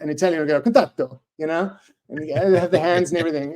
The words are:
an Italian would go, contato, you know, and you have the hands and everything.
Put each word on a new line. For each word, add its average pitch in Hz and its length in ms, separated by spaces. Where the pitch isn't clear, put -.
an 151 100
Italian 160 300
would 151 80
go, 147 120
contato, - 600
you 156 80
know, 170 260
and 151 200
you 151 60
have 180 360
the 175 100
hands 175 300
and 165 80
everything. 151 360